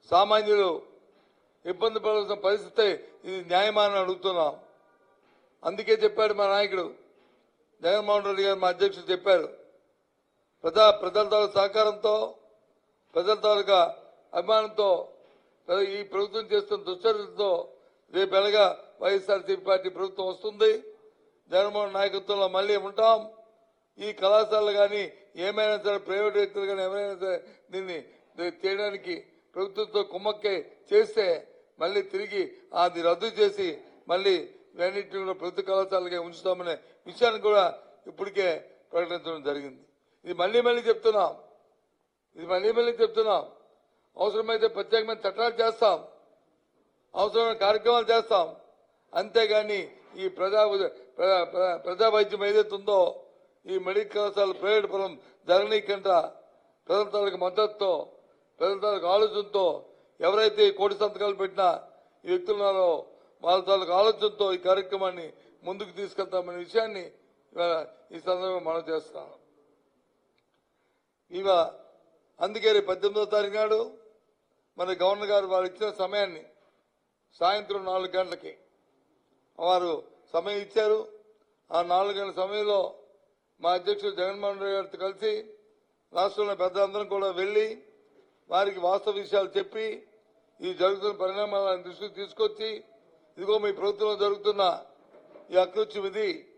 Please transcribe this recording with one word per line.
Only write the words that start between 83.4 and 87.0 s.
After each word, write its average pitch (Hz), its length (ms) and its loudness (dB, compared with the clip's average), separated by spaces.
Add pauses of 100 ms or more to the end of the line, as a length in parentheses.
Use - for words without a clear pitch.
మా 165 160 2
అధ్యక్షుడు 202 400 -4
జగన్మోహన్ 196 440 -4
రెడ్డి 196 140 -2
గారితో 190 220 -8
కలిసి 196 340 -4 (800)
రాష్ట్రంలో 202 500 0
పెద్దలందరం 196 460 0